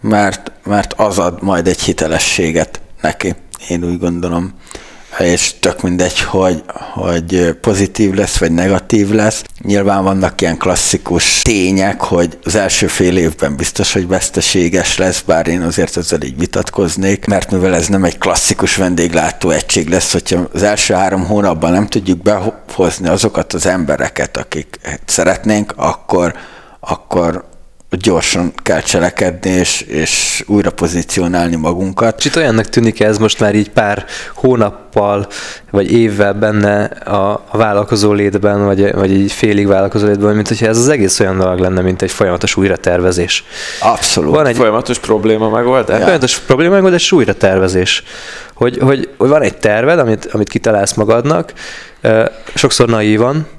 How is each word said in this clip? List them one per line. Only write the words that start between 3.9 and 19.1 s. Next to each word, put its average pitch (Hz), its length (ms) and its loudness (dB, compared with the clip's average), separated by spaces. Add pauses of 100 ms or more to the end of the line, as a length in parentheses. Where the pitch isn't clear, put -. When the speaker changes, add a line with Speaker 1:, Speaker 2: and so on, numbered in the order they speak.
Speaker 1:
gondolom. 87 540 -4 (680)
És - 400 0
tök - 220 -2
mindegy, 90 400 -2
hogy, 92 420 0 (300)
hogy 87 580 0 (100)
pozitív 98 520 0
lesz, 98 240 0
vagy 82 140 2
negatív 95 600 2
lesz. 107 320 0 (180)
Nyilván 98 420 2
vannak 95 380 0
ilyen 82 160 0
klasszikus - 840 0
tények, 95 600 0
hogy 87 420 0
az 85 120 -4
első 98 320 0
fél 90 300 0
évben 78 380 0
biztos, - 380 -4
hogy 92 140 -2
veszteséges 90 920 0
lesz, 92 240 0
bár 82 260 0
én 87 140 0
azért 82 360 -2
ezzel 82 240 -2
így 65 160 -8
vitatkoznék, 95 880 -2
mert 98 260 -2
mivel 92 240 2
ez 80 120 0
nem 95 160 2
egy 85 140 0
klasszikus - 580 0
vendéglátó 85 760 0